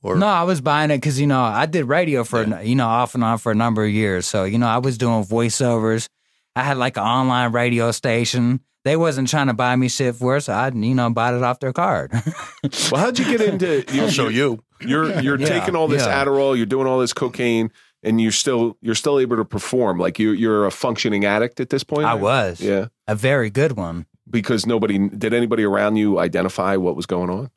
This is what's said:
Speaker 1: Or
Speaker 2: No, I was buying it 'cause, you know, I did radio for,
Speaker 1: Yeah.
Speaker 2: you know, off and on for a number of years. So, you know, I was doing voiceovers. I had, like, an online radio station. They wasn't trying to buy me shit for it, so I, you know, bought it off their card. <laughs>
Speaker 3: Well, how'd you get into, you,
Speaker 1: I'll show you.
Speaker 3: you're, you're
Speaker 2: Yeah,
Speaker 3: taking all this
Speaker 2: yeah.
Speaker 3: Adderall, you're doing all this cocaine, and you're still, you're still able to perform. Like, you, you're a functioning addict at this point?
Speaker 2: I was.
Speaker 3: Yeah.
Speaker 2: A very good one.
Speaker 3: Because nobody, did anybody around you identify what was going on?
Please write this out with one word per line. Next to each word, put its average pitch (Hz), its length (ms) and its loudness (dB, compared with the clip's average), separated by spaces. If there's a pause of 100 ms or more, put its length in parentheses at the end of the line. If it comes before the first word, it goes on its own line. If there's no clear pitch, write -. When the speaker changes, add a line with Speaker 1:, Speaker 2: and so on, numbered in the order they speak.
Speaker 1:
Or 95 160 -2
Speaker 2:
No, 196 120 2
I 175 160 2
was 175 160 0
buying 151 320 2
it 139 100 0
'cause, 143 160 -2
you 143 80 2
know, 139 160 4
I 117 240 2
did 156 200 -2
radio 147 360 0
for, 113 220 -2
Speaker 1:
Yeah. 107 160 -4
Speaker 2:
you 117 160 0
know, 127 100 2
off 117 300 0
and 123 80 0
on 113 140 2
for 117 120 -4
a 110 40 2
number 110 300 2
of 107 60 2
years. 104 380 0
So, 98 160 0
you 101 140 -2
know, 120 100 2
I 113 100 2
was 127 180 -2
doing 113 280 0
voiceovers. 113 800 0 (480)
I 127 80 -2
had, 139 160 0
like, 127 180 -2
an 107 60 -4
online 123 480 2
radio 120 400 0
station. 120 720 0 (240)
They 143 120 2
wasn't 143 320 0
trying 143 200 0
to 127 40 0
buy 123 220 0
me 127 140 2
shit 123 260 -2
for 123 220 0
it, 147 60 -2
so 120 100 -6
I, 120 200 0
you 117 220 -2
know, 123 160 2
bought 117 240 0
it 123 80 -2
off 123 160 0
their 131 140 -4
card. 156 400 -2
<laughs> 117 100 -2 (720)
Speaker 3:
Well, 139 80 0
how'd 240 180 0
you 262 60 0
get 240 160 0
into, 180 520 0
you, - 100 2
Speaker 1:
I'll 220 60 0
show 127 200 0
you. 117 340 0 (180)
Speaker 3:
you're, 151 400 0
you're 135 200 0
Speaker 2:
Yeah, 143 80 0
Speaker 3:
taking 175 260 0
all 160 140 2
this 139 180 2
Speaker 2:
yeah. 139 180 0
Speaker 3:
Adderall, 139 320 2
you're 117 100 0
doing 131 200 -2
all 131 140 2
this 120 120 0
cocaine, 117 580 -2 (320)
and 110 180 0
you're 110 120 2
still, 120 480 -2
you're 113 140 -2
still 143 240 0
able 123 180 0
to 110 80 0
perform. 104 540 -2
Like, 87 200 -2
you, 110 120 2
you're 107 360 2
a 95 40 0
functioning 104 560 -2
addict 107 340 0
at 127 80 -4
this 139 160 -2
point? 147 220 -2
Speaker 2:
I 117 80 2
was. 104 480 0
Speaker 3:
Yeah. 98 240 0 (200)
Speaker 2:
A 107 80 -2
very 120 360 0
good 139 220 0
one. 85 340 -6 (220)
Speaker 3:
Because 110 380 -2
nobody, 107 320 0 (120)
did 104 240 -2
anybody 117 300 2
around 104 320 2
you 104 220 2
identify 92 580 0
what 90 200 0
was 85 80 -6
going 90 240 -4
on? 110 280 -6